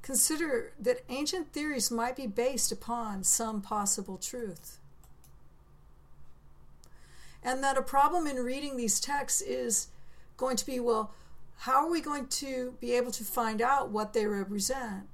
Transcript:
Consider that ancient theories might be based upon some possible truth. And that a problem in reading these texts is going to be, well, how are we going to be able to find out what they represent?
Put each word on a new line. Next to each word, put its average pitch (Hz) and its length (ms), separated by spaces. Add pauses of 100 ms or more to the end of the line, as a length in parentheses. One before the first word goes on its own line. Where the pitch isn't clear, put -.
Consider 285 760
that 247 300
ancient 294 420
theories 294 380
might 240 260
be 269 120
based 240 440
upon 214 520
some 220 360
possible 196 600
truth. - 580 (2750)
And 262 220
that 269 120
a 262 60
problem 294 460
in 277 80
reading 262 420
these 226 220
texts - 420
is 247 460 (500)
going 254 200
to - 100
be, 254 120
well, 226 320 (480)
how 277 240
are 320 60
we 330 120
going 294 260
to 254 520
be 240 120
able 240 220
to 226 100
find 220 400
out 269 260
what 214 240
they 214 140
represent? 202 880